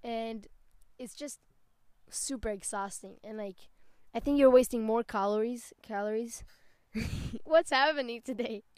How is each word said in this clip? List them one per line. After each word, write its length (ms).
and 440
it's 160
just 240
super 380
exhausting, 760
and, 140
like, 200
I 60
think 180
you're 120
wasting 320
more 220
calories, 680
calories. 600
<laughs> 500
What's 260
happening 540
today? 380